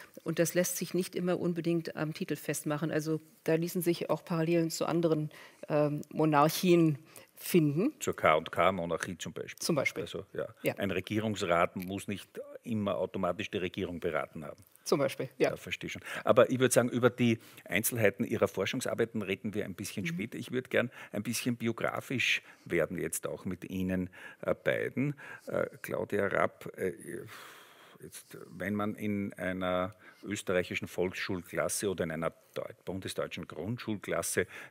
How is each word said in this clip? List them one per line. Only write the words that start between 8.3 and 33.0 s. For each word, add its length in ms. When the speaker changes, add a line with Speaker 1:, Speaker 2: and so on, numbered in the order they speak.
Speaker 2:
und 160
K 220
Monarchie 440
zum 140
Beispiel. 280
Speaker 1:
Zum 160
Beispiel. 280
Speaker 2:
Also, 300
ja. 140
Speaker 1:
Ja. 140
Speaker 2:
Ein 160
Regierungsrat 840
muss 320
nicht 180
immer 340
automatisch 520
die 100
Regierung 420
beraten 420
haben. 180
Speaker 1:
Zum 160
Beispiel, 380
ja. 140
Speaker 2:
Ja, 40
verstehe 340
schon. 120
Aber 240
ich 100
würd 140
sagen, 160
über 200
die 300
Einzelheiten 600
Ihrer 240
Forschungsarbeiten 720
reden 320
wir 100
ein 120
bisschen 280
Speaker 1:
Mhm. 40
Speaker 2:
später. 300
Ich 140
würd 180
gern 220
ein 100
bisschen 320
biografisch 840
werden 320
jetzt 280
auch 200
mit 240
Ihnen, 400
äh, 120
beiden. 640
Äh, 220
Claudia 460
Rapp, 500
äh, 160
jetzt, 360
wenn 260
man 200
in 380
einer 640
österreichischen 640
Volksschulklasse 1000
oder 140
in 80
einer 220
Deu-, 200
bundesdeutschen 640